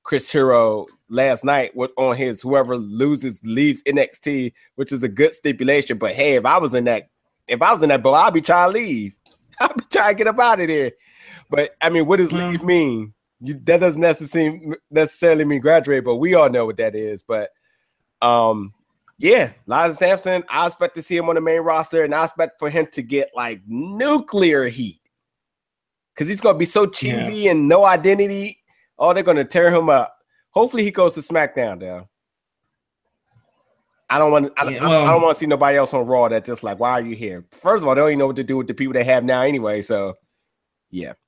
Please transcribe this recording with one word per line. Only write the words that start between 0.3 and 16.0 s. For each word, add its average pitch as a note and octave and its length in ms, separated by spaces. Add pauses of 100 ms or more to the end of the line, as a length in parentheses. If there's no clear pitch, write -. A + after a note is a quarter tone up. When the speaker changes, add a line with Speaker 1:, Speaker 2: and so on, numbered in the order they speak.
Speaker 1:
Hero A#2+ 560 (220)
last B2+ 340
night C3+ 320
with, B2+ 200
on B2+ 220
his B2+ 240
whoever B2+ 340
loses A#2+ 680
leaves B2+ 420
N C#3+ 140
X - 180
T, C3 340 (220)
which C3+ 180
is C3 120
a C3 40
good C#3+ 280
stipulation. C3+ 640
But G2+ 140
hey, C#3 220
if A2+ 100
I D#3 120
was C#3 160
in B2 120
that, A2+ 240 (380)
if A#2+ 140
I F#3+ 100
was E3+ 120
in D3+ 60
that C3+ 120
boat, C3+ 140
I'd F3 180
be D#3+ 80
trying F3 320
to A3+ 60
leave. A#2 360 (220)
<laughs> - 220
I'd - 160
be - 160
trying G#3 220
to G3 40
get G#3+ 100
up A3 120
out A#3 200
of E3+ 80
there. C#3+ 260 (580)
But D3 280
I E3 100
mean, E3 180
what F#3+ 100
does F3 140
Speaker 2:
Mm. F3 200
Speaker 1:
leave E3+ 120
mean? C3+ 500 (280)
You, C3+ 120 (120)
that E3+ 140
doesn't E3+ 220
necessarily, D#3+ 720 (160)
necessarily D#3 560
mean C#3+ 160
graduate, C#3+ 420